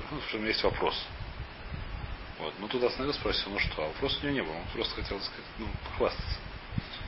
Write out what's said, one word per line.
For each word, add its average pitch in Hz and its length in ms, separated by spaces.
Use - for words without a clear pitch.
ну, 143 180
что - 80
у 107 40
меня 107 80
есть - 140
вопрос. - 400
Вот. 78 200
Ну, 104 100
туда 120 200
остановился, 139 320
спросил, 98 320
ну 98 60
что, - 260
а - 40
вопроса 135 340
у 143 40
него 143 80
не 117 80
было. 80 140
Он 87 180
просто 110 220
хотел, 98 220
так - 80
сказать, - 200
ну, 110 80
похвастаться. - 480